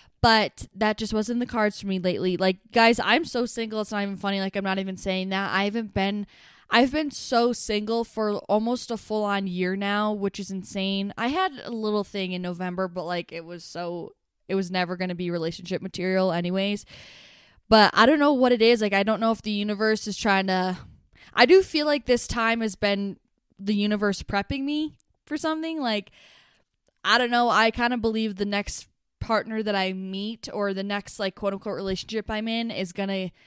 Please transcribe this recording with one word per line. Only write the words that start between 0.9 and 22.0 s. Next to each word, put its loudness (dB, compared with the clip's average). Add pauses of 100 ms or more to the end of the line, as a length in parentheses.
just -4
wasn't 0
in 0
the -2
cards 0
for -8
me 0
lately. 0
Like, 2 (140)
guys, 6
I'm 2
so -2
single, -4
it's -6
not -2
even -6
funny. -2
Like, -4
I'm -2
not 0
even -4
saying -4
that. -2
I 0
haven't -4
been, -2 (420)
I've 4
been -2
so 0
single -2
for -2 (140)
almost 0
a -4
full-on -2
year -2
now, -2
which -4
is -10
insane. -4
I -2
had 0 (120)
a -10
little -2
thing -6
in -4
November, -4
but, -8
like, -6
it -12
was -14
so, -8 (340)
it -2
was -2
never 0
gonna -4
be -4
relationship -4
material 0
anyways. -2 (840)
But 8
I 8
don't 8
know 6
what 6
it 4
is. 6
Like, 0
I 4
don't 0
know 2
if -2
the -4
universe 0
is -6
trying 2
to, 0 (560)
I 6
do 8
feel -2
like 0